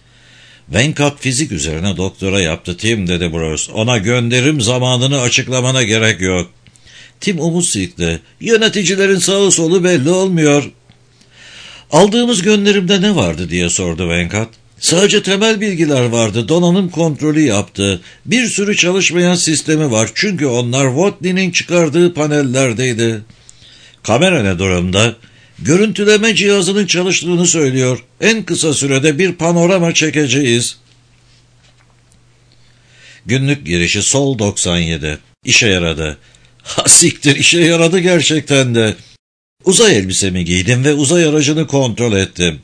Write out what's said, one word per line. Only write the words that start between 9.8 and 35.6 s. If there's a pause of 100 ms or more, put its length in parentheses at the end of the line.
belli
olmuyor." (1200)
"Aldığımız
gönderimde
ne
vardı?"
diye
sordu
Venkat. (300)
"Sadece
temel
bilgiler
vardı.
Donanım
kontrolü
yaptı. (240)
Bir
sürü
çalışmayan
sistemi
var.
Çünkü
onlar
Watney'nin
çıkardığı
panellerdeydi." (800)
"Kamera
ne
durumda?" (440)
"Görüntüleme
cihazının
çalıştığını
söylüyor. (180)
En
kısa
sürede
bir
panorama
çekeceğiz." (2500)
Günlük
girişi
sol
doksan
yedi. (280)
İşe